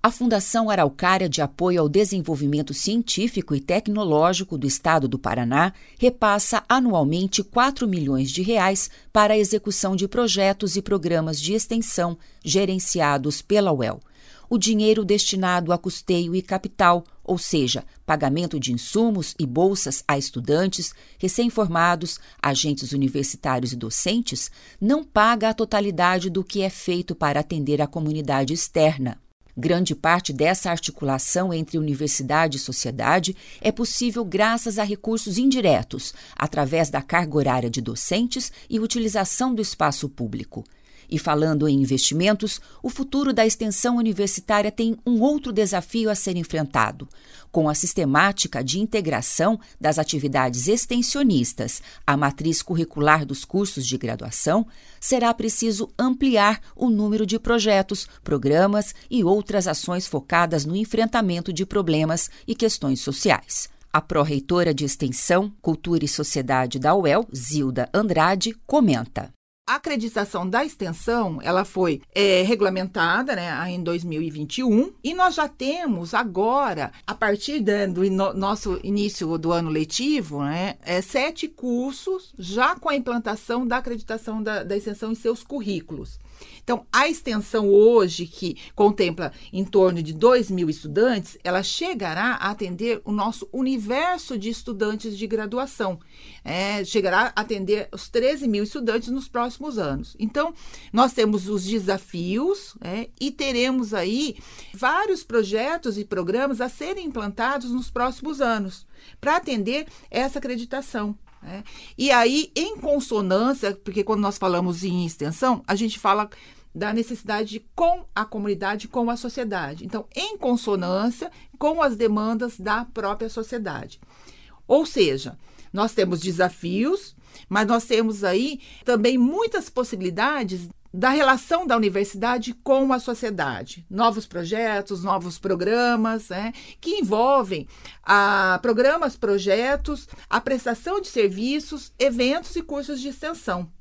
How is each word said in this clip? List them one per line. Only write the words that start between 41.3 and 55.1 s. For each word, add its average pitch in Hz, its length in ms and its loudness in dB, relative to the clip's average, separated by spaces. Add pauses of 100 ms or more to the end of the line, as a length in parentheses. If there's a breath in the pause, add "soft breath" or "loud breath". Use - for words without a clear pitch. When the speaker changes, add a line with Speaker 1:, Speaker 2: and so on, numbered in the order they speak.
Speaker 1:
em 139 140 4
investimentos, 170 800 2 (200 loud breath)
o 254 80 -4
futuro 269 440 0
da 220 120 6
extensão 226 520 0
universitária 208 760 0
tem 226 240 0 (100)
um 240 140 4
outro 269 320 2
desafio 208 580 0
a 208 60 0
ser 190 220 -2
enfrentado. 147 680 0 (460 loud breath)
Com 156 160 2
a 151 80 2
sistemática 160 880 2
de 139 160 -4
integração 196 800 0 (180 loud breath)
das 151 220 0
atividades 135 720 0
extensionistas 233 1120 0 (260 loud breath)
à 143 80 2
matriz 147 460 0
curricular 151 640 2
dos 139 180 -8
cursos 190 420 -2
de 127 120 -2
graduação, 123 680 0 (360 loud breath)
será 233 320 4